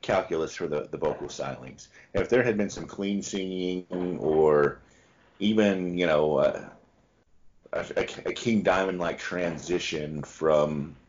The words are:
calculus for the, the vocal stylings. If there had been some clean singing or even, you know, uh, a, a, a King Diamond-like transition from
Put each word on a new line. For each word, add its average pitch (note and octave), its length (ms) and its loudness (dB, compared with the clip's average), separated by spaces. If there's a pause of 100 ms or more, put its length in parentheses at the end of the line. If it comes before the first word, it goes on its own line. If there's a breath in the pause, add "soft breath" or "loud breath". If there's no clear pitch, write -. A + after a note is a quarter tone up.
calculus E2+ 520 0
for F2 120 -6
the, D2+ 240 -2
the D#2 80 -8
vocal D2 300 -2
stylings. C2 600 -10 (240 loud breath)
If G2 160 0
there B2 140 6
had A2+ 160 2
been G2+ 100 0
some E2+ 180 -10
clean G2 360 -2
singing F2+ 960 -4
or D2+ 600 4 (580 soft breath)
even, G2 580 2
you F2+ 100 2
know, D2+ 300 4
uh, - 320 0 (1040)
a, - 140 -4 (100)
a, F#2 60 0 (240)
a F2+ 80 -4
King A2+ 260 2
Diamond-like F2+ 580 0
transition D#2+ 1040 -4
from D2+ 720 0 (140)